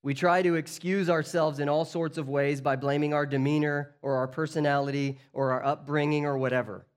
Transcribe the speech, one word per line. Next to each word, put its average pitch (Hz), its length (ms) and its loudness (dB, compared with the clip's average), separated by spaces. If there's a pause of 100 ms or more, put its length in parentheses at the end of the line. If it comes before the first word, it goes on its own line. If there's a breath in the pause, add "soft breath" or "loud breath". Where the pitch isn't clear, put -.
We 139 100 -2
try 180 280 4
to 175 120 4
excuse 175 560 -2
ourselves 156 480 0
in 143 100 0
all 156 160 2
sorts 160 320 -4
of 147 120 -6
ways 139 320 0
by 135 160 0
blaming 143 360 0
our 147 140 0
demeanor 143 760 0
or 135 180 -2
our 131 100 0
personality 143 920 0 (140 loud breath)
or 135 180 0
our 127 140 0
upbringing 147 640 0
or 139 120 -2
whatever. 123 480 -2 (100)